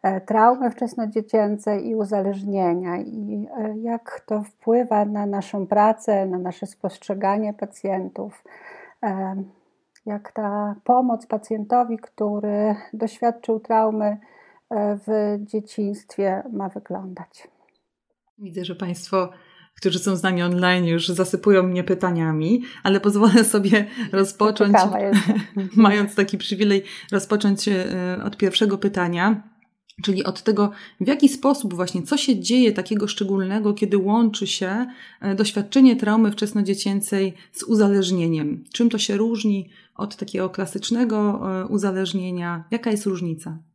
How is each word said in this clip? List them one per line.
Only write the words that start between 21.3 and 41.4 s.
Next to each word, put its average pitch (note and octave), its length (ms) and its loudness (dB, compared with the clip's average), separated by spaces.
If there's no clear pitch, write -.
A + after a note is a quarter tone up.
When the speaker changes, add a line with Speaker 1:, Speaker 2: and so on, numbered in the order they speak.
Speaker 2:
mnie F3+ 220 0
pytaniami, F3 800 2
ale G3 160 4
pozwolę G#3 440 6
sobie G#3 420 4
rozpocząć, G3+ 600 2
Speaker 1:
Ciekawa G3+ 280 4
jestem. G3 360 2
Speaker 2:
<laughs> F#3+ 160 -2
mając G3+ 380 4
taki G3 240 0
przywilej, G3 440 0
rozpocząć, G3+ 560 0
e, G3+ 60 2
od G#3 120 -6
pierwszego G3+ 420 2
pytania, F#3+ 640 0
czyli F#3+ 200 0
od - 180 -6
tego, G3+ 280 2
w F#3 80 0
jaki C#4+ 200 0
sposób C4+ 460 -2
właśnie, F3+ 280 -4
co D4 140 -2
się B3+ 240 0
dzieje A#3+ 320 4
takiego G#3 360 -2
szczególnego, G3 680 -2
kiedy G3+ 240 0
łączy G#3 480 2
się, G3 400 -4
e, G3 140 -2
doświadczenie G#3+ 640 4
traumy G#3+ 360 2
wczesnodziecięcej G3 1000 -2
z - 100 -10
uzależnieniem. F3+ 1120 2
Czym A#3 180 2
to A3 80 -4
się G#3 180 -2
różni G#3+ 540 0
od G#3 200 -8
takiego F#3+ 340 -6
klasycznego, G#3 880 0